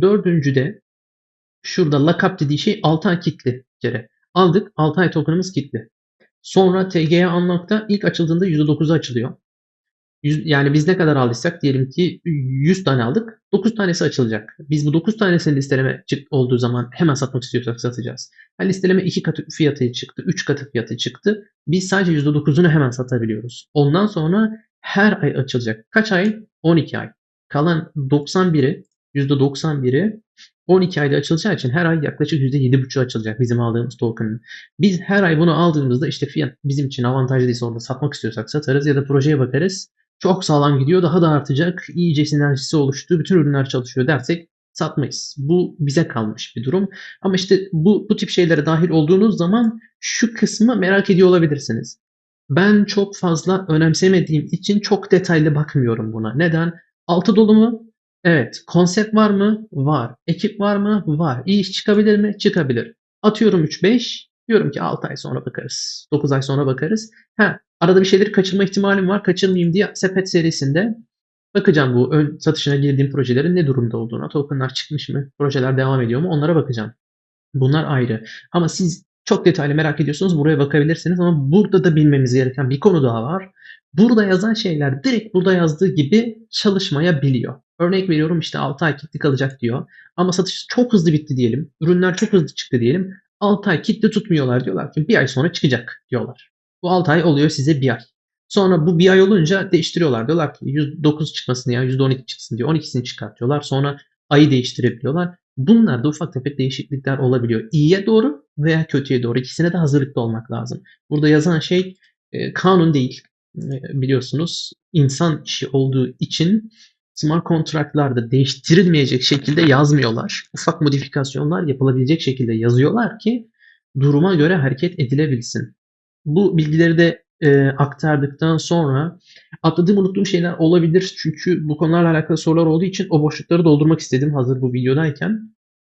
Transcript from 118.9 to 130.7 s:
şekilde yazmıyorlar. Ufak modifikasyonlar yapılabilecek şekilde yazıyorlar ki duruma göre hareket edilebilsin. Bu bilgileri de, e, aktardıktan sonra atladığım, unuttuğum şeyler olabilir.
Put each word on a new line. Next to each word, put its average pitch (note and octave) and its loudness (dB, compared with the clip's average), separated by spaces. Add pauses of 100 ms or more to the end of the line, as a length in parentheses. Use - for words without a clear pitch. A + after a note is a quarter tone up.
şekilde D3 0
yazmıyorlar. C#3+ 2 (100)
Ufak - -4
modifikasyonlar D3 -2
yapılabilecek C3 0
şekilde C3 -2
yazıyorlar C3 2
ki A#3 -4 (520)
duruma D3 2
göre D#3+ 2
hareket D3 -2
edilebilsin. B2+ -4 (500)
Bu E3+ 2
bilgileri D#3+ 2
de, E3+ 2 (180)
e, C#3 6
aktardıktan C#3+ 0
sonra D#3 -2 (420)
atladığım, F3 2
unuttuğum F#3+ 0
şeyler F3 -2
olabilir. E3+ 2